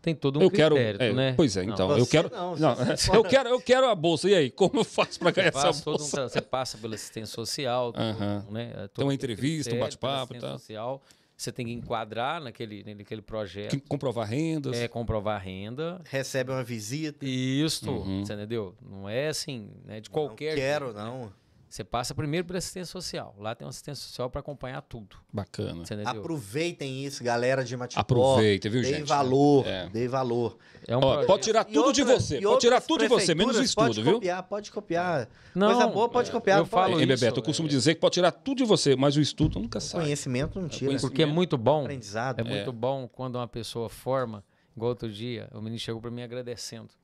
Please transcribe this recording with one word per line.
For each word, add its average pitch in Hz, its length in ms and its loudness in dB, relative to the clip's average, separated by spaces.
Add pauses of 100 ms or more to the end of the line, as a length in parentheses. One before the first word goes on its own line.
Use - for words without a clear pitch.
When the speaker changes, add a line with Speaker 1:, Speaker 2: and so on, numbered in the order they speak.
Speaker 1:
Tem 165 140 -2
todo 139 240 0
um - 20 6
Speaker 2:
Eu 185 80 8
quero, 156 260 6
Speaker 1:
critério, 110 280 2
Speaker 2:
é, 110 100 2
Speaker 1:
né? 131 240 2
Speaker 2:
pois 127 180 4
é, 92 80 0
Speaker 1:
Não. 104 120 -4
Speaker 2:
então, 95 160 2
eu 123 140 6
Speaker 3:
Você - 40 -8
Speaker 2:
quero, 151 220 2
Speaker 3:
não, 180 240 -6
Speaker 2:
não, 147 200 4
Speaker 3:
você - 360 0
Speaker 2:
<laughs> 190 40 6
eu 220 80 8
quero, 233 260 4
eu 247 120 2
quero 262 260 4
a 226 60 4
bolsa. 170 340 2
E 202 60 6
aí, 165 160 6
como 202 300 2
eu 214 40 4
faço - 360 -2
pra 175 100 4
Speaker 1:
Você - 60 0
Speaker 2:
ganhar 180 140 4
essa 135 120 0
Speaker 1:
faz 147 200 2
todo 151 120 -4
um 151 60 0
Speaker 2:
bolsa? 147 180 -6
Speaker 1:
tra-, 127 120 -2
você 127 120 -2
passa 127 380 -6
pela 110 160 -8
assistência 107 400 -12
social, 120 580 -4
todo, - 80 -6
Speaker 2:
Aham. 101 480 -2
Speaker 1:
né? 110 140 -8
É, 117 100 -12
Speaker 2:
Tem 98 80 -12
uma 101 60 -12
Speaker 1:
todo - 180 -6
aquele 139 80 2
Speaker 2:
entrevista, 135 560 -4
um 117 40 -2
Speaker 1:
critério, - 0 -
tem 120 60 -2
Speaker 2:
bate-papo 131 540 -4
e 123 40 -14
Speaker 1:
assistência 123 100 -12
Speaker 2:
tal. 135 100 -10
Speaker 1:
social, 123 440 -10 (360)
você - 140 -8
tem 120 160 -8
que 117 60 -8
enquadrar 117 680 -6
naquele, 104 540 -12
naquele 104 260 -12
projeto. 104 480 -8
Speaker 2:
Tem 139 100 -2
que - 80 -16
comprovar 120 400 -2
rendas. 143 480 -2
Speaker 1:
É, 120 120 -2
comprovar 107 520 -4
renda. 117 680 -10
Speaker 3:
Recebe 131 460 -4
uma 131 120 -4
visita. 123 600 -8
Speaker 1:
Isso, 131 680 -2
Speaker 2:
Uhum. 98 340 -4
Speaker 1:
você 107 80 -8
entendeu? 104 480 -6
Não 98 260 -14
é 127 200 -4
assim, 127 420 -8 (160)
né, 107 160 -12
de 107 80 -20
Speaker 3:
Não 98 40 -20
Speaker 1:
qualquer 156 420 -4
Speaker 3:
quero, 143 300 0
Speaker 1:
jeito, 110 120 -8
né? 104 60 -8
Speaker 3:
não. 117 380 -12 (260)
Speaker 1:
Você - 180 -12
passa 123 280 -4
primeiro 156 320 -4
pela 175 140 -8
assistência 175 320 -10
social. 165 480 -10
Lá 110 160 -8
tem - 100 -18
uma 143 40 -10
assistência 131 360 -14
social 127 240 -8
pra 143 120 -10
acompanhar 139 400 -10
tudo. 110 340 -16 (160)
Speaker 2:
Bacana. 92 540 -8
Speaker 1:
Você 110 80 -8
entendeu? 104 180 -4
Speaker 3:
Aproveitem 135 960 -6
isso, 139 180 -10
galera 123 400 2
de 120 140 -6
Matipó. 120 240 -4
Speaker 2:
Aproveita, 117 680 4
viu, 123 120 0
Speaker 3:
Deem 131 140 0
Speaker 2:
gente? 147 120 -6
Speaker 3:
valor, 143 580 6
Speaker 2:
É. 95 220 -4
Speaker 3:
dê 110 180 -2
valor. 120 520 -2 (280)
Speaker 1:
É 117 120 0
um - 20 4
Speaker 2:
Ó, 135 140 6
Speaker 1:
projeto 151 140 2
Speaker 2:
pode 196 160 4
tirar 214 260 2
Speaker 3:
E - 40 -12
Speaker 2:
tudo 233 200 4
de 254 80 2
Speaker 3:
outra, 240 180 6
Speaker 2:
você, 143 200 -2
Speaker 3:
e - 20 -4
Speaker 2:
pode 202 180 6
tirar 233 160 6
Speaker 3:
outras 214 120 2
Speaker 2:
tudo - 160 2
de 226 40 2
você, 185 260 4
menos 226 220 2
o 214 40 4
Speaker 3:
prefeituras, - 100 2
Speaker 2:
estudo, - 160 4
Speaker 3:
pode 110 180 0
Speaker 2:
viu? 156 120 6
Speaker 3:
copiar, 180 280 -2
pode 202 300 -8
copiar. 170 560 -2 (260)
Speaker 1:
Não, 196 180 4
Speaker 3:
Coisa 240 140 6
boa, 214 220 2
pode 247 200 2
Speaker 1:
é, - 40 -8
Speaker 3:
copiar, 202 260 4
Speaker 1:
eu 165 80 2
Speaker 3:
pode. - 40 -10 (180)
Speaker 1:
falo 170 100 2
Speaker 2:
Hein, 131 80 4
Bebeto, 123 180 4 (100)
Speaker 1:
isso, 120 40 0
Speaker 2:
eu - 40 -6
costumo 156 260 -2
Speaker 1:
é. - 20 0
Speaker 2:
dizer 143 240 4
que - 60 -4
pode 175 140 4
tirar 180 180 4
tudo 269 240 -6
de 254 80 2
você, 160 320 6
mas 139 180 4
o 151 60 6
estudo 156 360 2
nunca 220 220 -6
sai. 175 220 -6
Speaker 3:
Conhecimento 147 580 -2
não 180 60 -6
Speaker 2:
É, 147 40 -6
Speaker 3:
tira. 131 180 -4
Speaker 2:
conhecimento. 139 220 0
Speaker 1:
Porque 135 140 2
é - 20 6
muito 160 320 0
bom. 139 260 2
Speaker 3:
Aprendizado. 120 580 -6
Speaker 1:
É - 20 0
muito 104 260 -4
Speaker 2:
É. 123 40 -8
Speaker 1:
bom 127 340 -4
quando 127 300 -8
uma 120 100 -4
pessoa 117 400 -8
forma, 120 560 -4 (320)
igual 117 140 -2
outro 120 200 -6
dia, 107 440 -10
o 107 80 -12
menino 110 180 -8
chegou 113 220 -8
pra 117 100 -10
mim 120 100 -10
agradecendo. 117 680 -12 (140)